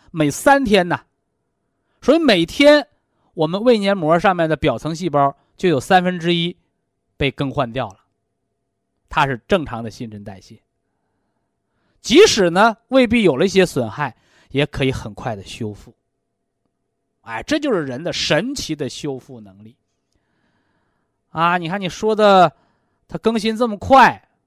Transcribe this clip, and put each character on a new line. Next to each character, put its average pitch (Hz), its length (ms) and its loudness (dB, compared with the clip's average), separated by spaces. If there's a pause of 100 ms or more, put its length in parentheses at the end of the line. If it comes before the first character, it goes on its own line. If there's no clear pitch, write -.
(120)
每 151 200 -2
三 277 320 2
天 196 240 2
呐， 151 160 -6 (960)
所 285 140 2
以 339 40 2
每 208 260 2
天 294 420 4 (460)
我 160 120 -2
们 180 160 -4
胃 240 160 4
黏 202 200 0
膜 160 200 2
上 190 160 2
面 165 160 -2
的 156 60 0
表 139 220 -2
层 135 180 -8
细 165 140 -6
胞 139 260 0 (220)
就 185 100 -2
有 147 140 0
三 185 200 2
分 180 160 -4
之 170 160 -2
一 170 220 -2 (640)
被 143 140 -2
更 135 200 -6
换 123 220 -6
掉 120 160 -6
了， - 100 -20 (1080)
它 156 160 -2
是 131 200 -6
正 180 200 0
常 117 180 -12
的 113 80 -10
新 117 180 -14
陈 104 140 -16
代 98 160 -18
谢。 110 180 -20 (1400)
即 349 260 6
使 180 240 2
呢， 208 260 2 (120)
胃 254 180 4
壁 226 160 2
有 151 120 4
了 151 100 0
一 - 20 2
些 185 180 2
损 120 240 -4
害， 139 260 -8 (340)
也 135 180 -2
可 - 180 -4
以 131 60 -2
很 113 240 -10
快 117 200 -10
的 92 80 -16
修 107 300 -12
复。 - 180 -20 (1300)
哎， - 200 -12
这 311 180 -4
就 285 140 -4
是 170 100 -2
人 135 200 -10
的 160 100 -6
神 190 400 -2
奇 156 220 -10
的 143 120 -8
修 135 300 -10
复 123 240 -20
能 101 240 -20
力。 113 100 -20 (1600)
啊， 170 260 -2
你 170 100 -6
看 196 140 -8
你 180 80 -6
说 214 260 -4
的， 196 380 4 (540)
它 - 100 -12
更 226 220 -2
新 220 180 -4
这 240 100 -2
么 208 80 -6
快 202 540 4 (180)